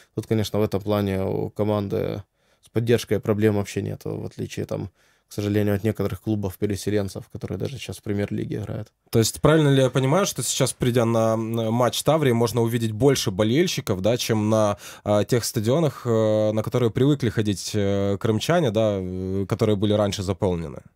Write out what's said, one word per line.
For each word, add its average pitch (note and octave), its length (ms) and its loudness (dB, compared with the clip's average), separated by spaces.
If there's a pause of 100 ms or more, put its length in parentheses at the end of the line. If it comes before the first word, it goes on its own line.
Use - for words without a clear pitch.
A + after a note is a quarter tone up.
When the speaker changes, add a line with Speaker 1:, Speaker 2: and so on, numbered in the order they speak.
(140)
Speaker 1:
Тут, - 140 -6
конечно, G#2+ 320 0
в - 20 4
этом G2+ 180 0
плане G2+ 440 0
у G2+ 260 -4
команды G#2 720 -2 (420)
с - 40 -20
поддержкой A#2 500 0
проблем G#2 380 2
вообще G2+ 260 -4
нет, G#2 220 -8
в G#2+ 220 -6
отличие, G#2 400 -8
там, G2+ 240 -6 (380)
к - 40 -20
сожалению, G#2 440 0
от G2+ 80 -6
некоторых G2+ 380 -2
клубов-переселенцев, G2+ 1120 -4
которые - 260 -8
даже G#2+ 200 -6
сейчас - 200 -12
в - 40 -20
премьер-лиге G#2+ 560 -4
играют. G#2+ 300 -10 (220)
Speaker 2:
То A#2 100 2
есть - 200 0
правильно D3+ 280 4
ли C3+ 140 6
я B2+ 80 4
понимаю, C#3+ 360 2
что - 160 -6
сейчас, - 300 0
придя A#2+ 320 2
на, A2+ 300 2
м, A2+ 380 -2
матч A#2+ 300 2
Таврии, D3 300 4
можно A#2 300 2
увидеть A2+ 300 0
больше A#2+ 380 2
болельщиков, A2 720 0
да, A2+ 140 2
чем G#2+ 340 0
на, G#2+ 260 2 (280)
а, G#2 200 2
тех A#2+ 200 0
стадионах, C3 600 0
э, G#2+ 480 2
на G#2+ 100 -2
которые B2 280 0
привыкли C3+ 400 2
ходить, G#2 440 -2
э, G2+ 460 0
крымчане, A#2+ 500 2
да, G#2 300 0
э, F#2 480 -4
которые G#2+ 280 2
были G#2 180 0
раньше G#2 280 0
заполнены? E2+ 560 -2 (180)